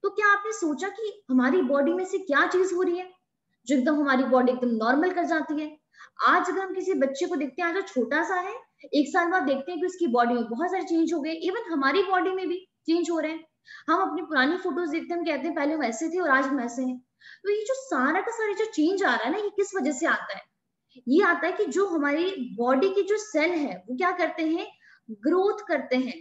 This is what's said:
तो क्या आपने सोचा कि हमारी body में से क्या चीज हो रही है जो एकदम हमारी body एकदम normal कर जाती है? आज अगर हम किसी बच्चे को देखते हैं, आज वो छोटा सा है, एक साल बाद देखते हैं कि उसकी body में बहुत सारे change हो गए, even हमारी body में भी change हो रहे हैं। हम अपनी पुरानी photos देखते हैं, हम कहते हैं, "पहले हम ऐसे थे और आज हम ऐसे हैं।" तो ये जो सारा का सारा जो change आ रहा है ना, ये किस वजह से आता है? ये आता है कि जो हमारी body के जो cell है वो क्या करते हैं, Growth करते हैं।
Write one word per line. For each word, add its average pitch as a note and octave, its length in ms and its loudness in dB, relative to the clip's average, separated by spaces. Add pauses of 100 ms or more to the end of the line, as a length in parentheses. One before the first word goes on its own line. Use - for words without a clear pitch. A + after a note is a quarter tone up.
तो G4 80 0
क्या G#4 220 4
आपने G#4 220 0
सोचा E4 360 -2
कि G#4 220 -8 (180)
हमारी C4 340 4
body C#4 280 2
में F#4 140 0
से F#4+ 140 -4
क्या C#4+ 280 2
चीज F#4 240 2
हो F4+ 100 0
रही F4 160 0
है F#4 120 -10 (560)
जो C#4 100 2
एकदम C#4+ 240 2
हमारी C4+ 260 4
body B3 260 4
एकदम A#3+ 240 0
normal C#4 360 2
कर F4 140 0
जाती D#4 340 -2
है? D4+ 100 -8 (520)
आज D#4+ 260 4
अगर F#4+ 120 -2
हम F#4+ 140 -6
किसी F#4 220 -2
बच्चे C4+ 300 0
को F4+ 100 -2
देखते C#4+ 260 -4
हैं, E4+ 60 0
आज E4 60 -2
वो G4 100 -2
छोटा C4 400 0
सा F#4+ 120 -2
है, F#4 180 -4 (400)
एक C#4+ 140 4
साल E4+ 220 2
बाद F#4 120 2
देखते C4+ 300 -2
हैं E4 80 -6
कि F4+ 60 -2
उसकी F4 220 -2
body A#3+ 260 4
में A#3+ 100 0
बहुत A#3 260 -4
सारे F#4 140 -2
change E4 280 0
हो E4 80 -2
गए, D#4 200 -4
even G4 300 -4
हमारी C#4+ 320 2
body F#4 280 2
में F#4 180 -4
भी F4 80 -4 (300)
change E4+ 240 0
हो E4+ 80 0
रहे D#4 140 -2
हैं। D#4+ 120 -12 (440)
हम E4+ 120 2
अपनी E4 220 -2
पुरानी D4+ 340 0
photos F4 320 -4
देखते D4 240 -6
हैं, F4 60 -4
हम F4 80 -4
कहते D4 200 -2
हैं, E4 80 -4
"पहले D4+ 200 -2
हम D#4 100 -4
ऐसे A#3+ 240 -4
थे F4 120 -4
और E4 100 0
आज C4+ 140 4
हम C#4 160 -2
ऐसे A#3+ 220 -6
हैं।" B3+ 160 -4 (440)
तो G4 80 -4
ये G#4 140 0
जो B4 120 -2
सारा E4+ 440 0
का A4+ 120 -6
सारा A4 220 -2
जो G#4 120 0
change F#4 360 0
आ C4 120 2
रहा A3 100 -2
है B3 80 -2
ना, G4+ 60 -2
ये G#4 120 -4
किस G4 260 -4
वजह D4 160 0
से C#4 140 -2
आता G#3+ 280 -2
है? F#3+ 80 -14 (640)
ये D4 180 6
आता E4+ 220 2
है F4+ 60 0
कि G#4 140 0
जो E4 220 0
हमारी E4 460 0 (220)
body B3 340 2
के G4 120 0
जो G4+ 160 0
cell D#4 320 0
है C#4+ 280 -2
वो B3+ 180 -10
क्या F4 160 2
करते E4 340 -2
हैं, E4+ 200 -2 (540)
Growth F#4+ 480 2
करते C#4 300 0
हैं। B3 220 -2